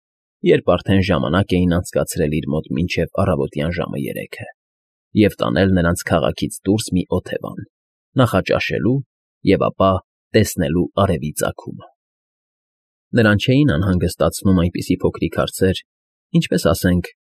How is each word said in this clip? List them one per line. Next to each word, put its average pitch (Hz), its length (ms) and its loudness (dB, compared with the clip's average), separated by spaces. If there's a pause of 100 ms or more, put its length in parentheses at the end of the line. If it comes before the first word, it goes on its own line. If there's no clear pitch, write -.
(440)
երբ 165 280 2
արդեն 95 320 2
ժամանակ 85 500 0
էին 90 220 2
անցկացրել 76 580 -2
իր 76 140 -4
մոտ 73 220 -4
մինչև 82 520 -2
առավոտյան 80 520 -2
ժամը 80 280 -6
երեքը, - 460 -10 (680)
և 104 220 2
տանել 85 340 0
նրանց 87 320 0
քաղաքից - 560 -2
դուրս 107 280 -2
մի 92 200 -2
օթևան, - 540 -6 (540)
նախաճաշելու 117 840 0 (480)
և 92 180 2
ապա 95 280 2 (420)
տեսնելու 87 600 2
արևի 76 400 0
ծագումը։ - 540 -8 (1300)
Նրան 104 280 4
չէին 139 300 4
անհանգստացնում 90 920 2
այնպիսի 87 360 0
փոքրիկ - 380 -2
հարցեր, 92 440 0 (540)
ինչպես, 170 320 0
ասենք, 170 440 2 (260)